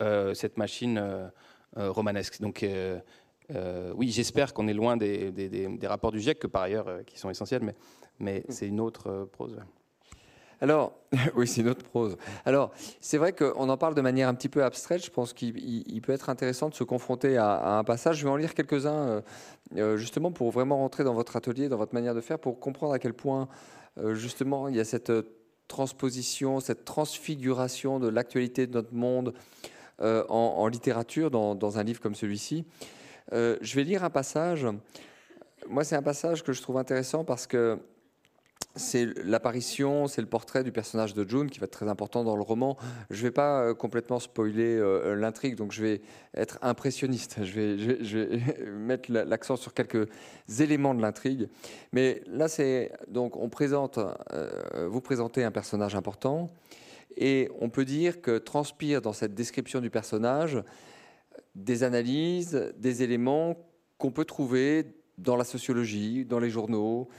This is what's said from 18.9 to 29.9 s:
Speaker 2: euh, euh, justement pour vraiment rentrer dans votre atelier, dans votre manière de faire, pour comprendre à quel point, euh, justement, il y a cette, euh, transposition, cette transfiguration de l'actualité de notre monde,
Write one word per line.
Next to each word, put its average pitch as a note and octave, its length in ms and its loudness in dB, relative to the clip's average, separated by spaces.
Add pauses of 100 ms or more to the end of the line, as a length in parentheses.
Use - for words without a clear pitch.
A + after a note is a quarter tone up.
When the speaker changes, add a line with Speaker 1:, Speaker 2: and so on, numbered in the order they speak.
Speaker 2:
euh, G#2+ 120 0 (560)
euh, G#2+ 200 4
justement D3+ 360 -2
pour B2 180 0
vraiment C3 280 2
rentrer C3+ 240 0
dans C3 120 4
votre A#2 220 -2
atelier, B2+ 320 -2
dans B2+ 100 0
votre G#2+ 160 -2
manière A#2+ 200 0
de A#2 60 -2
faire, D#3 180 -4
pour B2 220 -4
comprendre C#3+ 320 -2
à C3 60 2
quel A#2+ 160 -2
point, C3+ 340 -2 (500)
euh, A2 160 0
justement, C3+ 540 -2
il C3 80 0
y A2 40 4
a A2 40 4
cette, A#2 260 -4
euh, A2+ 120 4 (440)
transposition, C3+ 920 -2
cette - 240 -4
transfiguration C3+ 1160 -2
de B2 100 2
l'actualité B2 580 0
de B2 60 -8
notre A#2 200 -2
monde, B2 400 0 (680)